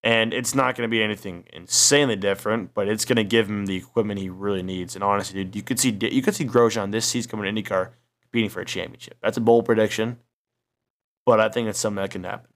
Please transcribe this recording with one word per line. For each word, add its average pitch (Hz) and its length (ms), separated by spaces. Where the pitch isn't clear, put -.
And 113 300
it's 120 220
not 127 200
gonna 117 140
be 113 140
anything 98 500
insanely 127 640
different, 101 560
but 101 160
it's 107 160
gonna 117 180
give 107 280
him 101 160
the 95 100
equipment 101 440
he 92 100
really 95 320
needs. 92 320
And 98 100
honestly, 101 400
dude, 92 100
you 104 80
could 113 160
see, 117 220
you 120 220
could 202 120
see 147 120
Grosjean 117 460
this 113 120
season 120 260
coming 104 240
to 107 80
IndyCar 95 280
competing 110 260
for 92 140
a - 20
championship. - 580
That's 110 140
a 123 60
bold 117 240
prediction, 110 520
but 113 120
I 110 120
think 113 180
it's 101 100
something 101 240
that 98 80
can 92 140
happen. 101 320